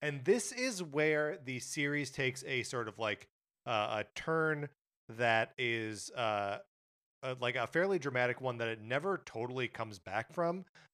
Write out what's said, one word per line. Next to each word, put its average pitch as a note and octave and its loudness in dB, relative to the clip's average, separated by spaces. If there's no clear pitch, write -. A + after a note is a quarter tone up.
and C#3+ -2
this A#3 4
is B3 -2
where D3+ 2
the B2+ -4
series C#3+ 0
takes C3 -2
a C3 0
sort A#2 -4
of, G2+ -12
like, G#2+ -2
uh, G#2+ 2
a - -2
turn D#3 0
that A2+ 4
is, A2+ -2
uh, G#2+ 0
uh, C3 -4
like, B2 0
a A#2 0
fairly F#3 2
dramatic B2 2
one B2+ -2
that A#2 0
it A2+ -4
never D3 -2
totally B2 -4
comes A2 -8
back G2+ -4
from, F3 -2